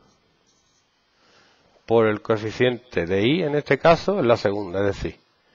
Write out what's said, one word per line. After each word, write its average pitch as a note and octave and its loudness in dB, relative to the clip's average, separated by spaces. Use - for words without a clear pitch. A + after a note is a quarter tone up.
por A2+ 4
el G#2+ -2
coeficiente A2 -2
de G2 0
i, E3+ 0
en D3 -2
este C#3+ 0
caso, E3+ 2
en C3+ 0
la A#2 4
segunda, G2+ -4
es G2+ 0
decir, - -10